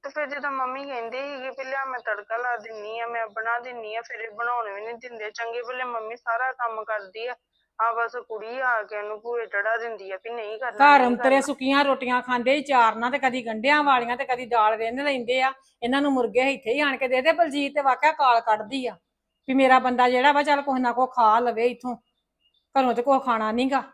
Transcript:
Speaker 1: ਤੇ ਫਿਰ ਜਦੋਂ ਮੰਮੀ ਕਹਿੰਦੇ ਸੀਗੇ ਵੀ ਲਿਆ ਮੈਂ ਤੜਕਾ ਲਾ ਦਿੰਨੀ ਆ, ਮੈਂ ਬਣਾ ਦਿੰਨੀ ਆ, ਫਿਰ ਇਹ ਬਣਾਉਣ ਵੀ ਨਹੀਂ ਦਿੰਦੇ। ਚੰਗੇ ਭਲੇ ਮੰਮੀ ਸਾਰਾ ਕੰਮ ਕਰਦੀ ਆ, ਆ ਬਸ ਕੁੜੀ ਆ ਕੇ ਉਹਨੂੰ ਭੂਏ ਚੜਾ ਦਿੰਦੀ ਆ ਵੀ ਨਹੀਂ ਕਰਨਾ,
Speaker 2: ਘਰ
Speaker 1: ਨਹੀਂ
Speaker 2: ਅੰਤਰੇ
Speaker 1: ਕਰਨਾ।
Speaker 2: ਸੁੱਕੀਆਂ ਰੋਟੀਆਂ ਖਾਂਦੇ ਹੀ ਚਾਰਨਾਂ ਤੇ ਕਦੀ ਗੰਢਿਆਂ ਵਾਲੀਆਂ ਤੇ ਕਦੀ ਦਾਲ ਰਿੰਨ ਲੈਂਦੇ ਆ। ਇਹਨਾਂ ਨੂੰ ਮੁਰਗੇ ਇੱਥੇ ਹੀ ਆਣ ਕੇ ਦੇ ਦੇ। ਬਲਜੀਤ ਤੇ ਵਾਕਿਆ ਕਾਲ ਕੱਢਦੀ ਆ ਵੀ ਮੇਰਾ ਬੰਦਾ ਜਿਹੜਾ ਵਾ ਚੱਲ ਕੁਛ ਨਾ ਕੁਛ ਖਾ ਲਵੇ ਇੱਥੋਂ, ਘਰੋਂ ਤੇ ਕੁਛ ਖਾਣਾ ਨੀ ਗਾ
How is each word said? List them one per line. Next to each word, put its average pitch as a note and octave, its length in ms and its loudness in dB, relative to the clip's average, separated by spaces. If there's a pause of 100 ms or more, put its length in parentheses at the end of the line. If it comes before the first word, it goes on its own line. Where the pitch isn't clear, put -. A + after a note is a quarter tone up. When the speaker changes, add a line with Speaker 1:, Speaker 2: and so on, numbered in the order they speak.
Speaker 1:
ਤੇ C#4 60 -10
ਫਿਰ D4 180 -4
ਜਦੋਂ C#4 240 -6
ਮੰਮੀ C4 340 -4
ਕਹਿੰਦੇ A#3+ 360 -8
ਸੀਗੇ C4+ 280 -8
ਵੀ C4 140 -12
ਲਿਆ C4+ 220 -6
ਮੈਂ B3+ 140 -8
ਤੜਕਾ G#3+ 380 -6
ਲਾ B3 200 -4
ਦਿੰਨੀ A3 420 -12
ਆ, A#3 80 -6
ਮੈਂ A#3 200 -6
ਬਣਾ A3 320 -4
ਦਿੰਨੀ A#3+ 360 -12
ਆ, A#3 60 -6
ਫਿਰ A#3 180 -14
ਇਹ A3+ 160 -10
ਬਣਾਉਣ A#3 380 -4
ਵੀ G3+ 80 -10
ਨਹੀਂ A3+ 120 -10
ਦਿੰਦੇ। A#3 380 -12
ਚੰਗੇ A#3 300 -8
ਭਲੇ B3+ 220 -8
ਮੰਮੀ A#3 320 -8
ਸਾਰਾ B3 360 -4
ਕੰਮ A3+ 320 -6
ਕਰਦੀ G#3 440 -8
ਆ, B3 80 -8 (440)
ਆ A3+ 140 2
ਬਸ A#3 220 -2 (140)
ਕੁੜੀ A3+ 300 -10
ਆ A#3+ 240 0
ਕੇ G#3 140 -10
ਉਹਨੂੰ G#3 240 -8
ਭੂਏ A#3 240 -6
ਚੜਾ G#3 320 -2
ਦਿੰਦੀ A3 340 -8
ਆ F#3+ 120 -8
ਵੀ A3+ 60 -12
ਨਹੀਂ A3 300 -8
ਕਰਨਾ, A#3+ 180 -6
Speaker 2:
ਘਰ C#4+ 220 8
Speaker 1:
ਨਹੀਂ B3 80 4
Speaker 2:
ਅੰਤਰੇ B3 220 0
Speaker 1:
ਕਰਨਾ। C4+ 120 4
Speaker 2:
ਸੁੱਕੀਆਂ C4+ 440 0
ਰੋਟੀਆਂ B3+ 360 0
ਖਾਂਦੇ B3 340 0
ਹੀ D4+ 60 -2
ਚਾਰਨਾਂ A#3+ 500 2
ਤੇ C4+ 80 -2
ਕਦੀ B3+ 260 -2
ਗੰਢਿਆਂ A#3 380 2
ਵਾਲੀਆਂ B3 340 2
ਤੇ C4+ 80 -6
ਕਦੀ B3 200 -2
ਦਾਲ A3 320 2
ਰਿੰਨ A#3 260 -4
ਲੈਂਦੇ C4 380 0
ਆ। C4+ 120 0 (300)
ਇਹਨਾਂ C4 180 0
ਨੂੰ C#4+ 120 2
ਮੁਰਗੇ B3 400 2
ਇੱਥੇ B3 200 -4
ਹੀ C#4+ 60 0
ਆਣ C#4 180 0
ਕੇ C4 100 -2
ਦੇ C4 140 2
ਦੇ। D#4 100 4
ਬਲਜੀਤ C#4+ 440 0
ਤੇ D4 60 0
ਵਾਕਿਆ C4+ 320 4
ਕਾਲ B3+ 280 4
ਕੱਢਦੀ A3+ 440 -2
ਆ G3+ 100 -6 (520)
ਵੀ C4 60 -2
ਮੇਰਾ C4 260 8
ਬੰਦਾ B3 300 2
ਜਿਹੜਾ B3+ 220 6
ਵਾ C#4+ 120 4
ਚੱਲ C#4+ 180 2
ਕੁਛ C4+ 180 -2
ਨਾ B3 140 0
ਕੁਛ B3+ 220 2
ਖਾ A3 240 6
ਲਵੇ A#3 280 0
ਇੱਥੋਂ, B3 280 -4 (800)
ਘਰੋਂ B3+ 180 4
ਤੇ A#3+ 80 -2
ਕੁਛ C4+ 240 4
ਖਾਣਾ A3 260 0
ਨੀ B3 200 0
ਗਾ C4+ 100 0 (120)